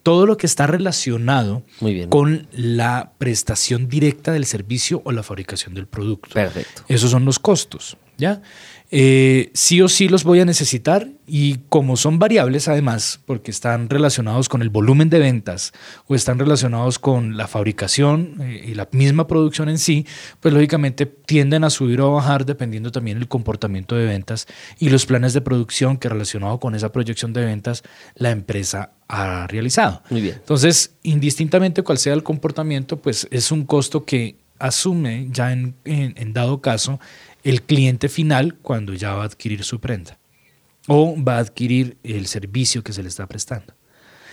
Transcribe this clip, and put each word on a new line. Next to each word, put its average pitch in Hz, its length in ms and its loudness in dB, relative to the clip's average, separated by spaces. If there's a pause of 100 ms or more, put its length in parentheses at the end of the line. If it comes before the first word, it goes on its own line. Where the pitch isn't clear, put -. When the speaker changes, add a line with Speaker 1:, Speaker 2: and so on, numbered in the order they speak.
Speaker 1:
todo 175 220 6
lo 214 120 4
que 196 80 -2
está 143 220 2
relacionado 123 960 0 (180)
Speaker 2:
Muy 110 120 0
bien. 87 160 -4
Speaker 1:
con 151 420 2
la 117 680 -2
prestación 117 720 -2
directa 147 420 0
del 151 140 -2
servicio 117 580 -4
o 143 80 -6
la 113 120 -4
fabricación - 500 -10
del 95 140 -10
producto. 107 460 -6
Speaker 2:
Perfecto. 90 540 -4
Speaker 1:
Esos 123 240 2
son 127 140 4
los 135 140 0
costos, - 580 -2 (200)
¿ya? 196 240 -2 (480)
Eh, 131 640 6
sí - 280 4
o 185 80 8
sí 190 180 4
los 175 160 4
voy 175 160 6
a 180 60 6
necesitar 170 640 0 (180)
y 143 300 0 (100)
como 131 300 2
son 156 220 2
variables 160 500 4
además, 135 560 0
porque 113 260 -6
están 117 380 -2
relacionados 127 580 2
con 123 140 -2
el 110 80 0
volumen 127 400 6
de 160 100 6
ventas 117 540 0 (340)
o 139 80 0
están 123 240 0
relacionados 127 580 0
con 120 380 0
la 107 120 -6
fabricación, 139 920 0
eh, 123 280 -10
y 113 80 -8
la 101 180 -8
misma 139 340 2
producción 156 400 0
en 160 100 -2
sí, 151 280 0 (340)
pues 156 140 2
lógicamente 143 520 2
tienden 151 600 2
a 156 40 2
subir 123 300 0
o 139 120 4
a 147 100 2
bajar 139 240 0
dependiendo 117 480 -6
también 113 240 -4
el 120 100 -6
comportamiento 107 720 -4
de 117 80 2
ventas 107 420 -4 (320)
y 160 80 2
los 131 180 4
planes 123 280 2
de 139 80 2
producción 131 560 0
que 127 100 -6
relacionado 104 540 -4
con 117 120 -2
esa 107 200 -4
proyección 117 400 -4
de 120 100 -2
ventas 110 400 -6 (320)
la 123 160 0
empresa 101 600 -6 (180)
ha 95 380 -4
realizado. 110 600 -2
Speaker 2:
Muy 117 120 -2
bien. 98 140 -4
Speaker 1:
Entonces, 151 580 2 (100)
indistintamente 160 800 0
cuál 151 140 0
sea 143 160 0
el 151 100 -2
comportamiento, 151 800 -4
pues - 300 -4
es 120 200 -2
un 151 140 -2
costo 139 400 0
que 117 320 -4 (220)
asume 131 720 -2
ya 123 220 -2
en, 127 320 -4
en, 143 340 -4
en 110 160 -8
dado 127 280 -2
caso 131 380 -2 (440)
el 127 180 0
cliente 135 480 2
final 151 460 0
cuando 104 400 -6
ya 98 180 -6
va 101 80 -6
a 107 60 -6
adquirir 104 360 -8
su 117 160 -8
prenda 101 380 -10 (720)
o 156 360 4
va 127 120 0
a 117 40 0
adquirir 123 640 -2
el 107 220 -6
servicio 110 580 -4
que - 80 -12
se 98 120 -10
le 92 40 -12
está 92 200 -12
prestando. - 460 -12 (600)